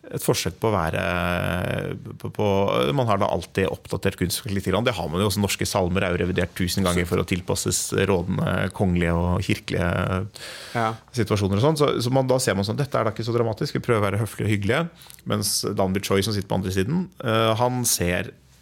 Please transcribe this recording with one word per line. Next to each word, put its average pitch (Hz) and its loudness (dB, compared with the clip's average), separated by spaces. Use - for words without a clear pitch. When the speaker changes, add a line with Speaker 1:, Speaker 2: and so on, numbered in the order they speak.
Speaker 1:
et - -8
forsøk - 0
på 113 2
å - 4
være, 92 2
eh, 90 0
på, 104 -6
på, 107 0
man 123 2
har 101 4
da 101 2
alltid 90 0
oppdatert - -4
kunstverk 95 -2
litt 98 -2
grann. 107 2
Det 120 2
har 78 -4
man 87 -2
jo 104 2
også, 101 0
norske 98 -2
salmer 95 2
er 90 0
jo 90 0
revidert 90 0
tusen 92 0
ganger 87 2
for 95 2
å 95 0
tilpasses 92 -2
rådende 95 0
kongelige 87 2
og 90 0
kirkelige 92 -2
Speaker 2:
Ja. 113 0
Speaker 1:
situasjoner 101 0
og 123 2
sånn. 151 2
Så, 139 4
så 123 0
man, 131 2
da 127 4
ser 101 2
man 101 0
sånn, 113 -2
dette 139 -2
er 117 2
da 107 0
ikke 110 -6
så 117 -2
dramatisk, 117 -2
vi 123 -2
prøver 113 2
å 104 2
være 101 0
høflige 107 -4
og 107 2
hyggelige, 107 2
mens 104 0
Danby 98 2
Choi 98 2
som 113 0
sitter 95 -4
på 95 0
andre 95 -2
siden, 139 0
eh, 110 4
han 123 0
ser 90 0